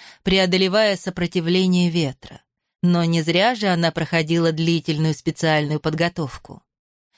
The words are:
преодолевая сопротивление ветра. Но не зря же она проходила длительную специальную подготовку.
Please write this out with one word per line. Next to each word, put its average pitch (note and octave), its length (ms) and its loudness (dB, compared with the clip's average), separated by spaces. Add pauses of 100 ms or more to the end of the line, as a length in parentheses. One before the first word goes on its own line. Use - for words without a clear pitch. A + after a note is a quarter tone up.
(220)
преодолевая F#3+ 760 2
сопротивление F3+ 880 0
ветра. D#3 540 -4 (400)
Но F3 220 2
не E3 180 0
зря F3+ 320 2
же G#3 140 -2
она E3+ 220 2
проходила E3 600 0
длительную D#3+ 640 0
специальную D3+ 640 -2
подготовку. D#3+ 840 -6 (560)